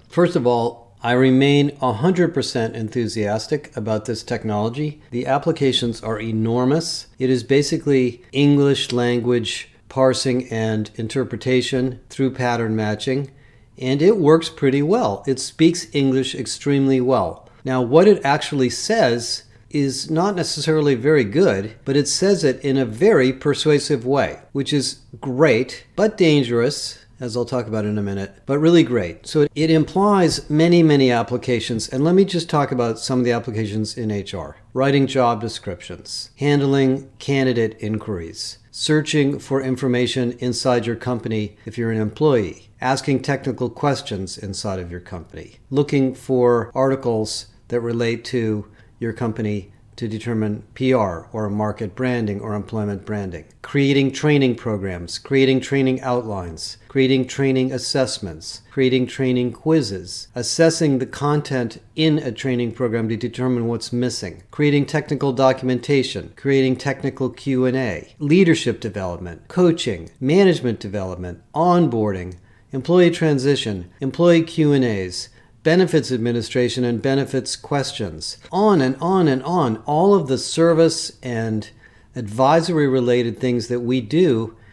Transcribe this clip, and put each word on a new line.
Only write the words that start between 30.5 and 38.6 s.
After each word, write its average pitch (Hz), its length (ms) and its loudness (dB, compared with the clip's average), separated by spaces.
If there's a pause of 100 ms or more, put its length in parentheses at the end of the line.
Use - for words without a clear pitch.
many 139 280 6
applications, 117 760 -2
and 131 160 -2
let 175 120 4
me 196 100 6
just 180 240 -4
talk 143 220 0
about 117 280 -2
some 127 200 -2
of 123 60 2
the 120 60 2
applications 110 640 -4
in 110 140 -4
H 101 220 -6
R. 76 240 -10 (160)
Writing 135 340 2
job 120 320 0
descriptions, - 1000 -12
handling 139 720 2 (100)
candidate 123 600 0
inquiries, 104 800 -8 (120)